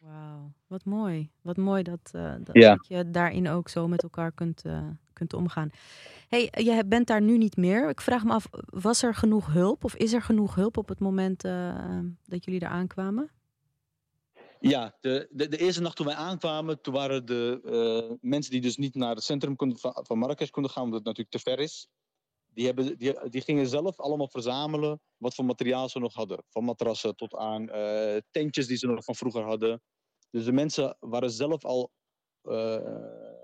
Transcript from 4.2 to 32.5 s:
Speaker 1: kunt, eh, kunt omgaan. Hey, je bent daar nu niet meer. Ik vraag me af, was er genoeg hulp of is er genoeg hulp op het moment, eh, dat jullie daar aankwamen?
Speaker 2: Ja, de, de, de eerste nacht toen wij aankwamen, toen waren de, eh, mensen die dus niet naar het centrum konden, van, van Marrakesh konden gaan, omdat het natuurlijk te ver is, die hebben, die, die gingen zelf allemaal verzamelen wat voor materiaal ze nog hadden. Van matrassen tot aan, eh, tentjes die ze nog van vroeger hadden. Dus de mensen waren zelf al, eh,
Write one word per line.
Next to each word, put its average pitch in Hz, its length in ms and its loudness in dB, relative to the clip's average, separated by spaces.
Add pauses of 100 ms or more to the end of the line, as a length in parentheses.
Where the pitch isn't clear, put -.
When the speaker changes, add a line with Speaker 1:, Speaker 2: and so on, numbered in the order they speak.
Speaker 1:
kunt, 165 320 -6
eh, 156 240 -6 (240)
kunt - 200 -6
omgaan. 165 380 -4 (580)
Hey, 240 200 2 (160)
je 226 220 4
bent 233 200 4
daar 214 160 4
nu 226 160 6
niet 214 180 2
meer. 196 320 4
Ik 277 120 -4
vraag 247 240 2
me 226 80 2
af, 220 140 0 (200)
was 208 360 0
er 233 120 2
genoeg 208 380 2
hulp 180 320 4
of 247 120 -4
is 226 160 2
er 233 100 2
genoeg 208 320 2
hulp 208 220 2
op 214 120 -2
het 190 100 -6
moment, 190 460 0
eh, 180 540 -4 (260)
dat 180 200 -8
jullie 185 160 -4
daar 170 100 -4
aankwamen? 190 600 -4 (1300)
Speaker 2:
Ja, 123 400 0
de, 131 300 -2
de, 143 180 -2
de 147 100 -4
eerste 175 240 0
nacht 165 140 -4
toen 160 100 -4
wij 143 80 -2
aankwamen, 156 640 -4
toen 135 140 -6
waren 135 320 -2
de, 120 340 -2 (500)
eh, 120 100 -8
mensen 139 300 -2
die 127 100 0
dus 123 160 0
niet 139 180 -4
naar 120 200 -2
het 110 100 -6
centrum 139 320 -2
konden, 127 220 0
van, 127 280 -6
van 113 120 -2
Marrakesh 139 320 -2
konden 139 200 -4
gaan, 131 140 -6
omdat 113 140 -2
het 107 100 -8
natuurlijk - 360 -6
te 127 60 -2
ver 127 100 -2
is, - 280 -6 (580)
die 120 200 -4
hebben, 127 320 0
die, 127 320 -2
die 127 100 -4
gingen 143 260 2
zelf 151 340 -2
allemaal 143 280 -2
verzamelen 151 720 -4 (160)
wat 123 180 -6
voor 131 100 -2
materiaal 127 440 0
ze 123 100 -8
nog 120 160 -4
hadden. 101 340 -6
Van 117 160 -4
matrassen 113 520 -2
tot - 180 -10
aan, 110 360 -6
eh, 107 460 -2 (140)
tentjes 151 360 -2
die 123 100 -2
ze 127 100 -4
nog 117 180 -2
van 123 100 -8
vroeger 117 280 -4
hadden. 110 400 -2 (480)
Dus 117 140 -4
de 123 80 2
mensen 143 480 0
waren 120 300 -4
zelf 143 340 -4
al, 127 260 -2 (520)
eh, 113 800 -6 (240)